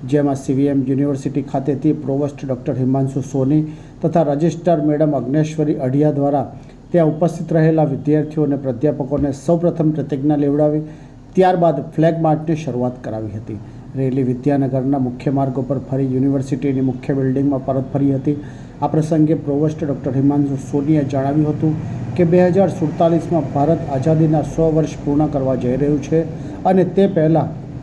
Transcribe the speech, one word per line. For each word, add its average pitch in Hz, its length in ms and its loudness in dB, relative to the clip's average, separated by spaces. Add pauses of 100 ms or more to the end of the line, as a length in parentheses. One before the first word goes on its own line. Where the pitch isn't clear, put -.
જેમાં 139 280 2
સી 135 180 -4
વી 139 120 2
એમ 139 220 0
યુનિવર્સિટી 139 540 -2
ખાતેથી 151 520 -2
પ્રોવોસ્ટ 139 520 -4
ડૉક્ટર 127 320 -4
હિમાંશુ 135 440 0
સોની 139 420 0 (400)
તથા 165 180 2
રજિસ્ટ્રાર 156 600 0
મેડમ 151 300 2
અગ્નેશ્વરી 147 640 0
અઢિયા 143 380 2
દ્વારા 139 440 0 (360)
ત્યાં 170 160 4
ઉપસ્થિત 165 460 -2
રહેલા 160 300 4
વિદ્યાર્થીઓ 147 600 0
અને 139 120 0
પ્રાધ્યાપકોને 135 760 -2
સૌપ્રથમ 165 600 0
પ્રતિજ્ઞા 147 440 -2
લેવડાવી, 147 440 2 (540)
ત્યારબાદ 170 640 2
ફ્લેગ 160 260 2
માર્ચની 156 340 0
શરૂઆત 123 480 -4
કરાવી 110 340 -8
હતી. 107 220 -10 (360)
રેલી 131 280 0
વિદ્યાનગરના 135 760 0
મુખ્ય 123 320 -2
માર્ગો 135 300 0
પર 139 180 -2
ફરી 135 340 -2
યુનિવર્સિટીની 135 680 0
મુખ્ય 131 320 -2
બિલ્ડિંગમાં 135 520 0
પરત 135 280 -2
ફરી 139 220 2
હતી. 143 280 -2 (380)
આ 147 60 -2
પ્રસંગે 156 460 2
પ્રોવોસ્ટ 151 500 -2
ડૉક્ટર 139 320 -4
હિમાંશુ 139 400 2
સોનીએ 147 480 0
જણાવ્યું 139 460 0
હતું 156 260 0 (400)
કે 180 80 4
બે 180 240 6
હજાર 180 220 4
સુડતાલીસમાં 165 840 0
ભારત 151 360 2
આઝાદીના 156 520 2
સો 160 300 0
વર્ષ 156 180 2 (160)
પૂર્ણ 147 220 2
કરવા 131 280 0
જઈ 123 200 0
રહ્યું 143 280 0
છે 160 180 0 (420)
અને 185 200 4
તે 196 240 2
પહેલાં 160 600 0 (160)